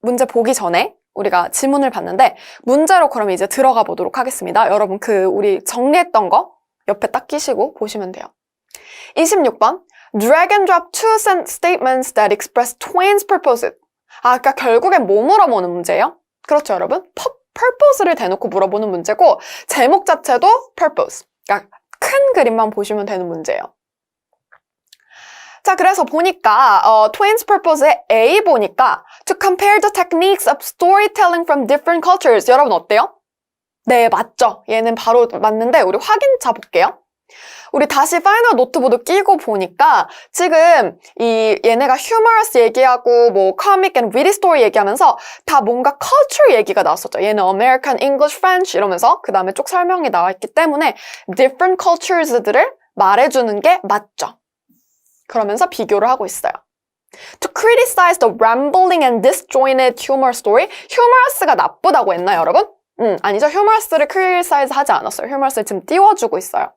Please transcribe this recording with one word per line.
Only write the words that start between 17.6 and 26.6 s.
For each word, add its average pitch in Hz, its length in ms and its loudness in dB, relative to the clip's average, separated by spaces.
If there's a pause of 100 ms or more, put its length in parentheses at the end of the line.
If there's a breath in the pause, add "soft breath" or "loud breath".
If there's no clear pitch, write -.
대놓고 196 340 -6
물어보는 196 420 -2
문제고 185 500 0 (260 loud breath)
제목 302 400 0
자체도 320 680 0
purpose. - 500 -4 (200)
그러니까 202 220 -4 (320)
큰 539 320 0
그림만 226 380 0
보시면 208 360 -6
되는 185 220 -8
문제예요. 160 460 -8 (1900 loud breath)
자, 370 120 0
그래서 370 280 0
보니까, 247 800 2